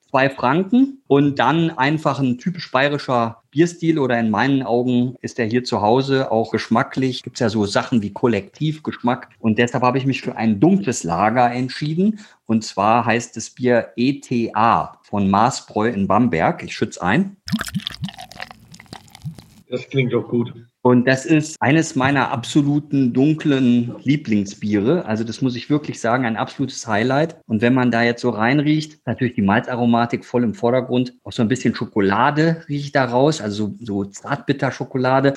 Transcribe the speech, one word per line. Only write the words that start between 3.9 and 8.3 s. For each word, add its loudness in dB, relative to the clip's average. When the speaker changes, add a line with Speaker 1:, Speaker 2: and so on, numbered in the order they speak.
Speaker 1:
oder 0
in 0
meinen 2
Augen 0
ist -8
der 0
hier 0
zu -4
Hause 2
auch 0
geschmacklich. -2
Gibt's -12
ja 2
so 0
Sachen 0
wie -6
Kollektivgeschmack -4